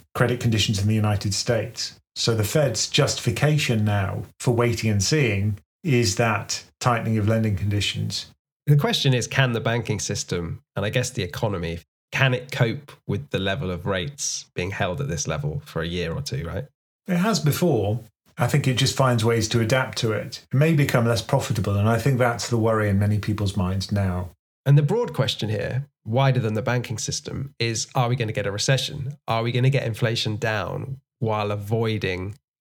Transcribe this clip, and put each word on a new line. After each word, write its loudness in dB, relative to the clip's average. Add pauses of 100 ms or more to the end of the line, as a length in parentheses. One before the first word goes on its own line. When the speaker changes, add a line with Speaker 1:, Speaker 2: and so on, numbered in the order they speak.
(140)
Speaker 1:
credit 0
conditions 2
in 2
the 4
United 2
States. -4 (160)
So 0
the 0
Fed's 0
justification 2
now 0 (160)
for 0
waiting 2
and 2
seeing 0 (260)
is 2
that 0 (160)
tightening 2
of 2
lending 2
conditions. -2 (380)
Speaker 2:
The 8
question 4
is, 2
can 2
the 0
banking -2
system, -6 (120)
and -2
I -2
guess -2
the -6
economy, -4 (320)
can 2
it -4
cope -2 (140)
with -4
the -4
level -4
of -6
rates -4
being -4
held -4
at -6
this -4
level -4
for -6
a -4
year -4
or -6
two, -8
right? -6 (420)
Speaker 1:
It 0
has 0
before. 2 (380)
I 0
think 2
it 2
just 2
finds 4
ways 2
to 2
adapt 0
to 0
it. -6
It 0
may 6
become 4
less 2
profitable, 0
and 2
I 4
think 2
that's 0
the 0
worry 2
in 2
many 2
people's -2
minds -2
now. -2 (340)
Speaker 2:
And 8
the 4
broad 0
question -2
here, -4 (220)
wider 2
than 0
the 0
banking -2
system, -6
is -2
are 2
we 0
gonna -2
get -2
a -4
recession? -2 (100)
Are 0
we -2
gonna 4
get 2
inflation -2
down -4 (180)
while 0
avoiding -2 (260)